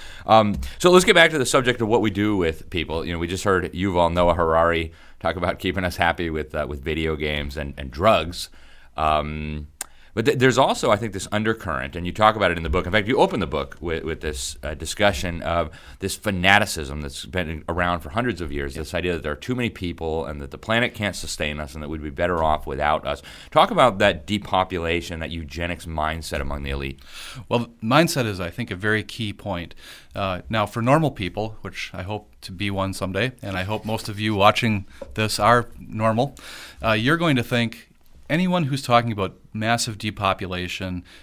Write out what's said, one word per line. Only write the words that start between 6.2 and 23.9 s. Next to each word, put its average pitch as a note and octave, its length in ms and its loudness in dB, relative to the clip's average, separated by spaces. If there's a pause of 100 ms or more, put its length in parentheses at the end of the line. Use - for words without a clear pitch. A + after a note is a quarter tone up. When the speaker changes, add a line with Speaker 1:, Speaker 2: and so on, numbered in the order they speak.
Speaker 1:
with, D2+ 260 -4
uh, D2 140 -2
with C#2 140 -8
video D#2 340 -2
games D2 400 -4
and, C#2+ 220 -8
and C2+ 120 -10
drugs. E2+ 600 2 (460)
Um, D2+ 720 -2 (460)
but A2+ 120 0
th-, C#3 120 2
there's B2 200 6
also, D#3 320 2
I G#2 60 6
think, G2 180 -6
this F#2+ 180 -6
undercurrent, G2 640 -2
and F2 80 -6
you F2 80 -2
talk A2 240 6
about F#2+ 140 4
it E2+ 80 0
in E2 60 -4
the E2 40 -4
book. F2 160 2
In F2 80 -2
fact, G#2+ 160 2
you - 80 2
open F#3 240 2
the D#2+ 60 0
book C#2+ 340 -4
with, E2 240 -4
with D#2 160 -6
this, C#2+ 420 -6
uh, D2+ 120 -6
discussion F2 640 0
of E2 300 0 (300)
this F#2+ 160 -4
fanaticism F#2 840 4
that's C#2+ 240 -8
been D#2+ 420 -6
around F2 340 0
for D#2 100 -12
hundreds A2 320 -2
of D2+ 100 -6
years, C#2+ 240 -6
Speaker 2:
Yeah. D#2+ 60 -8
Speaker 1:
this D#2 100 -10
idea F2 220 -2
that D2+ 80 -4
there D2+ 100 -4
are C#2+ 40 -4
too - 180 -6
many A#2+ 160 -2
people D#2+ 560 -4
and D2 160 -8
that C#2 80 -10
the C#2+ 80 -14
planet A#2 340 0
can't G2+ 240 -4
sustain D2+ 420 -6
us D2 140 -8
and D#2 100 -10
that D2 60 -10
we'd D#2 140 -8
be D2+ 80 -8
better E2+ 340 0
off D#2 220 0
without D2 400 0
us. C#2+ 160 -4 (280)
Talk F3+ 200 6
about B2+ 300 4